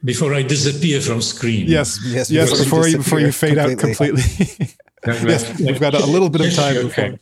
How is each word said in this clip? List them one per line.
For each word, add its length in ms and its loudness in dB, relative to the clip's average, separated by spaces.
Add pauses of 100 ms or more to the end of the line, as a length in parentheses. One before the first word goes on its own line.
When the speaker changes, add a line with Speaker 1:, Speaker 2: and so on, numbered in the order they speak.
Speaker 1:
Before 300 -2
I 100 0
disappear 580 0
from 200 -2
screen. 460 -2
Speaker 2:
Yes, 380 0
Speaker 3:
Yes, 260 -4
Speaker 2:
yes, 260 2
Speaker 3:
before 300 2
you 100 2
Speaker 2:
before 220 0
you, 80 2
before 220 0
you 0 -
Speaker 3:
disappear 0 -
Speaker 2:
fade 80 2
out 220 0
Speaker 3:
completely. 420 0
Speaker 2:
completely. 500 -2
<laughs> 140 -20 (220)
Speaker 1:
Yeah, 60 2 (100)
Speaker 2:
Yes, 360 0
Speaker 1:
yeah. 120 0
Speaker 2:
we've 80 -2
got 140 2
a 120 2
little 240 2
bit 120 0
of 120 0
time 240 2
Speaker 1:
Okay, 340 -2
Speaker 2:
before. 100 -12